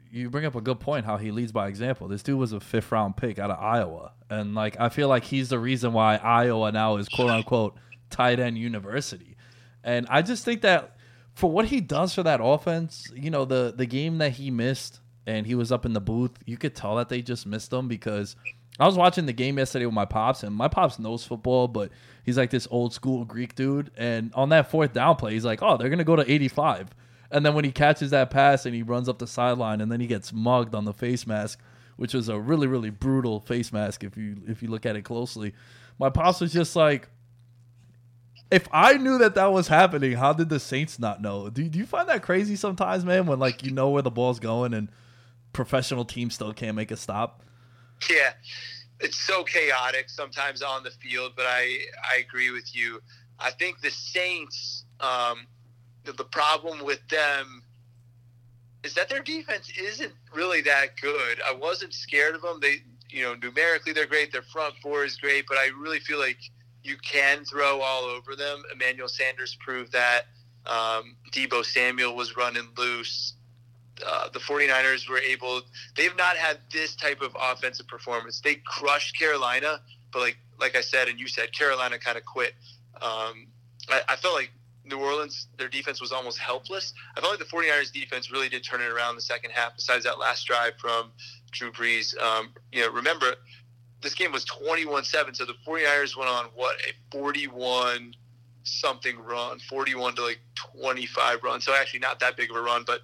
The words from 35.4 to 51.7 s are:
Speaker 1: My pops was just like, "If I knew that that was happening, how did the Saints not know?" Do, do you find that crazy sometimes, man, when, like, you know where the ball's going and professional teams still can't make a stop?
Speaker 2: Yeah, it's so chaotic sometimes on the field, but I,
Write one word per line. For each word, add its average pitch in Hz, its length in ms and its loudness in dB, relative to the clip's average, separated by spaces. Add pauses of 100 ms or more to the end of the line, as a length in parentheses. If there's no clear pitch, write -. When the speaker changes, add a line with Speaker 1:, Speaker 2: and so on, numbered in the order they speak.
Speaker 1:
My 135 100 4
pops 165 320 4
was 170 100 0
just 170 240 2
like, 151 340 4 (1400)
"If 185 220 6
I 190 220 10
knew 262 260 4
that 220 160 8
that 196 160 6
was 190 160 4
happening, 156 460 6
how 135 200 4
did 160 160 2
the 151 120 0
Saints 143 360 -4
not 104 240 -2
know?" 101 280 -4
Do, 120 180 -4
do 156 100 -2
you 208 80 -2
find 359 240 -2
that 240 140 2
crazy 202 320 2
sometimes, 185 500 0
man, 180 220 4
when, 139 100 2
like, 131 260 0
you 135 80 -4
know 131 180 2
where 143 120 4
the 131 80 2
ball's 120 300 2
going 117 340 0
and 107 160 -2 (640)
professional 127 520 0
teams 120 280 -4
still 107 200 -6
can't 107 240 -6
make 107 120 -4
a 107 80 -6
stop? - 460 -6 (640)
Speaker 2:
Yeah, 143 240 4 (640)
it's - 180 -4
so 190 260 0
chaotic 131 640 0
sometimes 139 540 -6
on 135 180 -4
the 127 80 -12
field, 123 460 -6
but 127 120 -2
I, 123 300 0 (340)